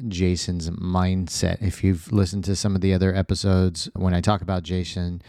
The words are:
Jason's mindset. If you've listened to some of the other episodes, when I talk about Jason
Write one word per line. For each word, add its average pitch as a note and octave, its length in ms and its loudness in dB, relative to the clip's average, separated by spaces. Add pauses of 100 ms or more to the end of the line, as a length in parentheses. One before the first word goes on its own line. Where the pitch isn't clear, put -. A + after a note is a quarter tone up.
Jason's F2+ 640 -2
mindset. F2+ 920 -2
If - 220 -4
you've F#2+ 300 0
listened F#2+ 320 2
to F#2+ 100 -2
some G2 200 0
of F#2 60 0
the F#2+ 120 4
other F#2 200 4
episodes, F#2 840 2
when F#2 180 2
I F2+ 80 2
talk G2+ 200 2
about F2+ 220 -2
Jason F2 640 -4